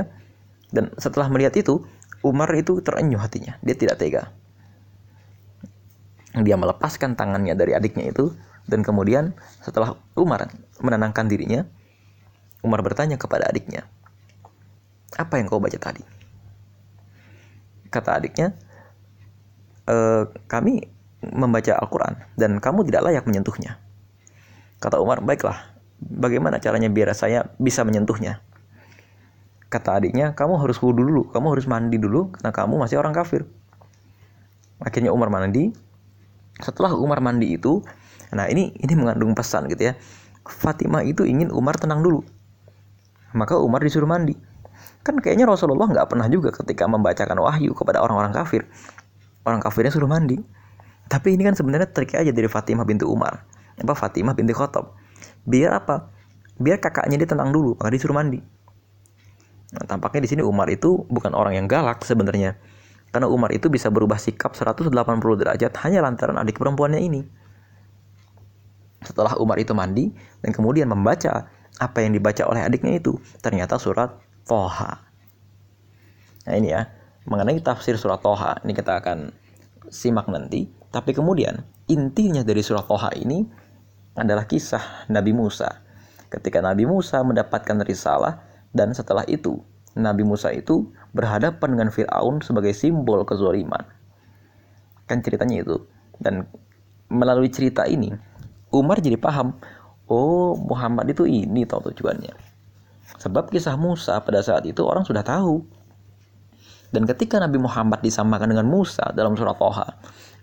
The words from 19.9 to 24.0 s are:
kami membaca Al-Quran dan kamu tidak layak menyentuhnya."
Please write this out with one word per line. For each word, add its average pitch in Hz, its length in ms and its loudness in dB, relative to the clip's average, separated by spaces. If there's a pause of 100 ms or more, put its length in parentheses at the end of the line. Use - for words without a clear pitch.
kami 196 320 0 (480)
membaca 113 480 2
Al-Quran - 560 -2
dan 104 240 2
kamu 151 320 0
tidak - 160 2
layak 151 240 0
menyentuhnya." - 480 -4 (1040)